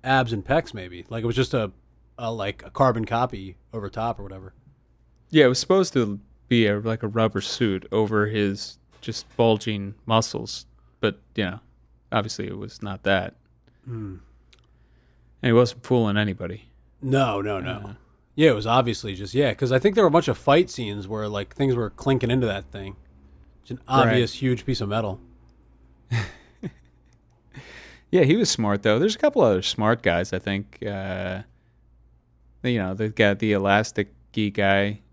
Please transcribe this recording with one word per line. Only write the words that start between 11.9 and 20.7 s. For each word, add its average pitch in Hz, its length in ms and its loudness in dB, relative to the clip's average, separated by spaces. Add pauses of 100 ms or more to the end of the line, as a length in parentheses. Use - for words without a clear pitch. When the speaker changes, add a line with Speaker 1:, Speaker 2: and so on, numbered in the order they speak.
Speaker 2:
obviously 110 340 -4
it 98 120 -10
was 101 240 -14
not 98 220 -10
that. 95 300 0 (500)
Speaker 1:
Hmm. 110 320 -10 (1300)
Speaker 2:
And 131 60 0
he 117 60 4
wasn't 120 300 4
fooling 110 340 2
anybody. 95 480 -6 (340)
Speaker 1:
No, 131 400 0
no, 101 180 -4
no. 92 120 -8 (140)
Speaker 2:
Uh, 101 80 -14 (440)
Speaker 1:
Yeah, 151 140 6
it 120 40 2
was 104 120 -4
obviously 117 480 0
just, 95 200 -12
yeah, 131 200 2
'cause 127 180 -2
I 131 60 2
think 196 160 2
there 214 100 4
were 170 40 6
a 143 40 4
bunch 165 160 4
of 120 100 -2
fight 170 320 2